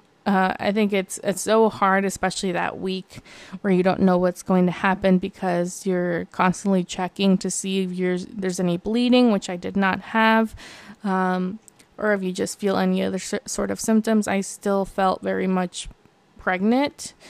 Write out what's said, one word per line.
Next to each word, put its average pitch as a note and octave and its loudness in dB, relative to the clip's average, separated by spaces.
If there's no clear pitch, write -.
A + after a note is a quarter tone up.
uh, F#3+ 2
I - -2
think G#3 0
it's, F#3+ -2
it's F#3+ -4
so A3 4
hard, G3 2
especially F#3+ -4
that F3 -4
week F#3 -8
where G3+ 2
you F3+ 6
don't F#3 2
know F#3 6
what's F3+ 0
going F#3 4
to F3 0
happen, F#3+ 2
because F3+ -4
you're F3+ -2
constantly F#3 0
checking F#3 0
to F#3 -6
see F#3+ -2
if F3+ -4
you're, F3+ -2
there's F#3 -6
any F3 0
bleeding, A#3+ 4
which G3 0
I F3+ -4
did F#3 -8
not F#3+ 0
have, A3 2
um, F#3 -2
or G#3+ 0
if G3 0
you F#3 -2
just F#3+ -6
feel G3 0
any F#3 2
other F#3+ -4
s-, - -8
sort G3 -4
of G3 -6
symptoms. A3 2
I G3 0
still G3 -2
felt F#3+ 0
very F#3+ -2
much F#3 -2
pregnant, A3 -2